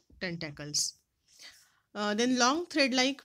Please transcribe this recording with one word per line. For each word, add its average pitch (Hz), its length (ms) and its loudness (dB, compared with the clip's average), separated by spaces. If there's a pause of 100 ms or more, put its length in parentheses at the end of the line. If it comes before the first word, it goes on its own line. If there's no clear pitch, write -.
(200)
tentacles. 156 720 -6 (1000)
Uh, 208 200 -2
then 247 240 0
long 277 280 4
thread-like 269 580 2